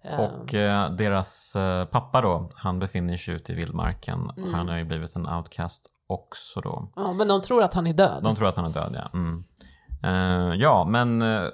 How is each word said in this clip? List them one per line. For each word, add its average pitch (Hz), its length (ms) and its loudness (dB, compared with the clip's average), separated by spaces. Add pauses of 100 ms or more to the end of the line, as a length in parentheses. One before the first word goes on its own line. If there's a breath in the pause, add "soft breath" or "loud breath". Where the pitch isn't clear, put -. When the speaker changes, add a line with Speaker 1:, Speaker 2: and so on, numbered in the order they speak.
Speaker 1:
Ehm. 147 100 -2
Speaker 2:
Och, - 360 -4
eh, 101 360 2
deras, 98 640 0
eh, 92 300 0
pappa 127 360 0
då, 87 340 0
han 92 240 -2
befinner 87 380 -2
sig 85 160 -6
ute 85 180 -8
i 85 40 -4
vildmarken. 85 720 -4
Och - 80 -14
Speaker 1:
Mm. 185 160 -6
Speaker 2:
han 85 160 -2
har 85 80 -2
ju 82 80 -4
blivit 80 300 -6
en 85 140 -4
outcast 85 520 -6 (260)
också - 540 -8
då. - 340 -8
Speaker 1:
Ja, 190 180 -2
men 208 140 2
de 196 140 4
tror 233 220 4
att 175 100 2
han 175 140 2
är 165 60 2
död. 185 300 4
Speaker 2:
De 110 120 4
tror 107 120 2
att 90 80 2
han 87 100 0
är 82 40 0
död, 78 220 -2 (120)
ja. - 60 -10 (100)
Mm. 82 240 -2 (600 loud breath)
Eh, 90 540 2
ja, 120 260 6
men, 117 360 2
eh, 110 320 0